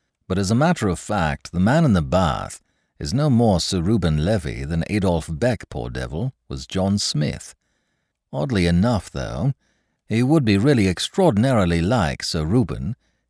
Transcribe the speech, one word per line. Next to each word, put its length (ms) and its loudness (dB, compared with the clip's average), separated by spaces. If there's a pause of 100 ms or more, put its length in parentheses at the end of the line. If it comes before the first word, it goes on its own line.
(280)
But 100 -2
as 140 0
a 40 2
matter 320 2
of 120 -2
fact, 520 -4
the 80 -2
man 240 4
in 100 4
the 80 4
bath 600 -2 (360)
is 160 -8
no 160 0
more 300 4
Sir 220 -2
Reuben 440 0
Levy 400 -2
than 240 -2
Adolph 420 -2
Beck, 380 -4
poor 200 -8
devil, 440 -8 (160)
was 180 -10
John 300 0
Smith. 580 -4 (760)
Oddly 360 0
enough, 420 2
though, 440 -4 (540)
he 160 0
would 200 2
be 140 4
really 300 4
extraordinarily 920 2
like 420 0
Sir 200 -4
Reuben 520 -2 (340)